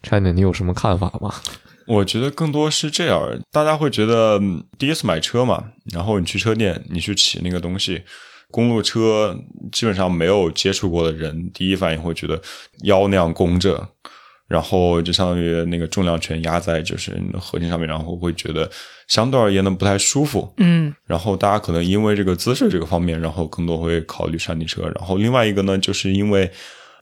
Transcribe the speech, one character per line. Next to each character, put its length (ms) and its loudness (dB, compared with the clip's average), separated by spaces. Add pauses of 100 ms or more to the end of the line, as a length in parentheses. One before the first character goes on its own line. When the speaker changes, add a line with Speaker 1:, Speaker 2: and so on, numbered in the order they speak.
Speaker 1:
China， 280 2
你 120 4
有 100 4
什 120 -4
么 100 0
看 240 0
法 120 -2 (120)
吗？ 120 -6 (520)
Speaker 2:
我 180 2
觉 160 -2
得 100 -2
更 220 -2
多 180 2
是 200 -2
这 160 -2
样， 160 2 (280)
大 140 2
家 100 2
会 140 0
觉 160 0
得， 340 4
嗯， 240 0 (160)
第 80 -2
一 60 0
次 140 -4
买 120 0
车 240 0
嘛， 220 0 (260)
然 140 -4
后 160 0
你 60 -2
去 120 -4
车 160 0
店， 360 -2
你 100 -4
去 140 -4
骑 280 0
那 80 -2
个 80 -2
东 200 -4
西， 240 -4 (480)
公 180 2
路 140 2
车 520 2 (380)
基 140 -2
本 80 2
上 180 2
没 140 2
有 240 4
接 200 0
触 200 -2
过 120 2
的 140 2
人， 380 -6
第 160 -2
一 40 2
反 200 0
应 80 -6
会 100 -2
觉 140 -6
得 120 -2 (440)
腰 260 4
那 80 4
样 160 4
弓 260 2
着， 300 0 (580)
然 160 0
后 380 2
就 140 0
相 140 2
当 140 0
于 220 0
那 140 -2
个 80 -2
重 180 -2
量 160 0
全 220 -6
压 180 0
在 220 -2
就 160 -6
是 260 -8
你 80 -4
的 80 -8
核 180 -8
心 120 -2
上 100 -2
面， 80 -4
然 100 -6
后 180 -6
会 180 -2
觉 180 -8
得 180 -2 (360)
相 240 2
对 100 4
而 100 4
言 140 4
呢 60 2
不 120 -2
太 140 4
舒 260 2
服。 360 -2
Speaker 3:
嗯。 360 4 (120)
Speaker 2:
然 120 0
后 160 0
大 160 2
家 80 2
可 140 -4
能 100 2
因 200 2
为 120 2
这 80 2
个 140 2
姿 180 -2
势 140 2
这 100 2
个 60 -2
方 160 0
面， 180 0
然 140 -2
后 140 -2
更 200 -4
多 120 0
会 240 0
考 240 -6
虑 100 -2
山 220 -6
地 80 -6
车。 160 -6 (120)
然 120 -10
后 100 0
另 160 2
外 140 4
一 80 0
个 80 2
呢， 160 2
就 120 -2
是 220 -2
因 180 0
为 200 2 (520)